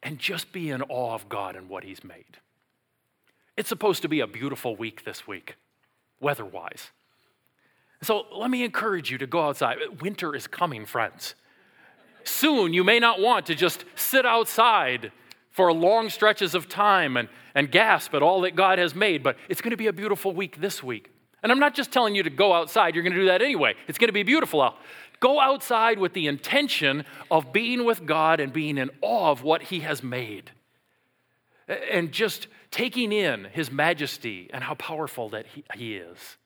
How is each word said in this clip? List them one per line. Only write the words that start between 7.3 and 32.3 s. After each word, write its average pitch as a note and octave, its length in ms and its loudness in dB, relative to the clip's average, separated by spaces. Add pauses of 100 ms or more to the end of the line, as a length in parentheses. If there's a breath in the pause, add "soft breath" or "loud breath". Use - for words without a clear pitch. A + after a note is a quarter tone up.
So G#3 300 -2
let A#3 180 -4
me B3 140 -2
encourage G3 460 -4
you C3 80 -6
to C3+ 80 -6
go D#3 220 0
outside. B2+ 300 -2 (240)
Winter E3+ 340 -6
is - 100 -10
coming, B2+ 400 -4
friends. - 480 -6 (880 soft breath)
Soon, A#3 520 0
you F3+ 100 2
may A3 140 6
not A#3 200 4
want G#3+ 280 2
to E3 80 -2
just D#3+ 400 -2
sit C4 320 2
outside G#3+ 840 2 (420 loud breath)
for F3+ 200 4
long G3 380 4
stretches G#3 440 2
of E3+ 140 -2
time F#3 480 2
and, A#2 140 -2 (240 loud breath)
and C#3 160 2
gasp G3 420 4
at C#3+ 100 2
all F3+ 200 4
that F3+ 120 -2
God F#3+ 240 4
has F3 160 0
made, F3+ 280 0
but C3 140 0 (120 loud breath)
it's - 140 -4
gonna A#3 140 -4
be A3 100 -4
a G#3 60 0
beautiful G3 400 -4
week F3 280 -8
this F#3 220 -6
week. A#2+ 280 -10 (320)
And G#3+ 80 2
I'm B3+ 80 6
not C#4+ 160 4
just - 180 -4
telling A3 220 2
you G3 80 2
to D#3+ 80 -2
go F#3 220 4
outside. E3+ 420 2
You're E3+ 100 -2
gonna F3+ 120 0
do F#3+ 100 4
that F#3 140 6
anyway. A3+ 340 2 (140)
It's B3+ 80 -6
gonna A#3 160 4
be G#3 100 0
beautiful A3+ 380 2
out. B2+ 160 4 (440 loud breath)
Go C4+ 180 6
outside A#3 600 2
with F3+ 160 -2
the E3 120 -2
intention D3 800 0 (260 loud breath)
of C#3+ 220 2
being A#3+ 320 0
with A3 220 0
God D#3 340 2
and C#3 120 -4
being D3+ 260 -2
in C3 120 -2 (120)
awe G3+ 280 2
of B2+ 120 0
what D#3 220 0
he F3+ 160 -6
has D3+ 220 -6
made. A#2+ 480 -10 (1160)
A-, - 260 -6
and E3+ 160 0
just G3+ 380 -4 (220 soft breath)